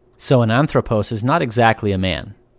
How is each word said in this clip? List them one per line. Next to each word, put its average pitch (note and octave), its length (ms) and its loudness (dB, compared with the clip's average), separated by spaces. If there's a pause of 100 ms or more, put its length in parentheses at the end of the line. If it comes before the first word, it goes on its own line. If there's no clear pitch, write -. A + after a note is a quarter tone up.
(180)
So B2+ 240 2
an A2+ 80 2
anthropos A#2 640 0
is G#2+ 120 -6
not D3+ 180 0
exactly A2+ 500 2
a F#2+ 60 0
man. F#2 380 -4 (240)